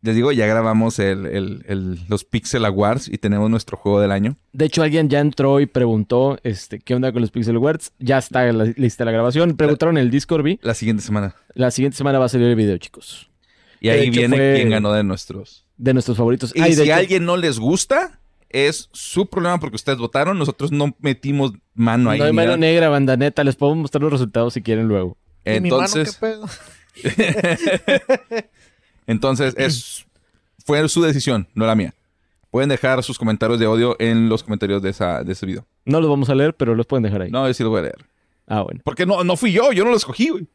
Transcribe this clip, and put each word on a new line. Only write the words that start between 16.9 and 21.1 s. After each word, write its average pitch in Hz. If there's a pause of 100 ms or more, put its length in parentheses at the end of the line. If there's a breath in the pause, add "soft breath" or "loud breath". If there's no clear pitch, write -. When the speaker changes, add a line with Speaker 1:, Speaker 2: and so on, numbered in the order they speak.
Speaker 1:
a 156
Speaker 2:
hecho 175
Speaker 1:
alguien 180
no 175
les 160
gusta, 190 (320)
es 143
su -
problema 175
porque 131
ustedes 135
votaron. 143
Nosotros 139
no 147
metimos 139 (220)